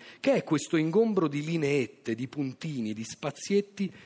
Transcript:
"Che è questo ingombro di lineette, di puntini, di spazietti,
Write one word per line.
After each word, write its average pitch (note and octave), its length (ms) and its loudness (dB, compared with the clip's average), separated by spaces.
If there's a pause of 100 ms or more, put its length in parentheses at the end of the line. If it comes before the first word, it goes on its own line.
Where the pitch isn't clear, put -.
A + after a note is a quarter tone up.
(200)
"Che C4+ 140 4
è G3+ 100 2
questo - 320 0
ingombro E3+ 540 2
di D3 160 -4
lineette, C#3+ 680 0
di B2 140 -4
puntini, C3 640 -4
di A2 140 -6
spazietti, G3+ 840 -2 (160)